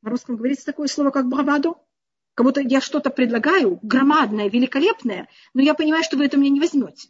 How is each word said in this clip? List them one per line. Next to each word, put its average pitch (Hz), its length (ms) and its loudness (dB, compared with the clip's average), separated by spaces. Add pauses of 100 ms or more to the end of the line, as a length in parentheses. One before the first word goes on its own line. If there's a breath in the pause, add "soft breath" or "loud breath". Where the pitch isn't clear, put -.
На 214 80 -8
русском 240 260 -6
говорится 254 300 -4
такое 294 220 -6
слово, 285 220 0
как 269 180 -2
бравадо? 285 460 -2 (600)
Как 240 120 2
будто 277 140 2
я 269 200 0
что-то 285 300 -4
предлагаю, 247 720 0
громадное, 247 680 2
великолепное, 247 800 -2 (240 soft breath)
но 254 100 2
я 302 120 4
понимаю, 311 280 0
что 320 140 -4
вы 285 100 2
это 294 100 0
у 277 40 4
меня 277 100 4
не 277 100 2
возьмёте. 285 500 -2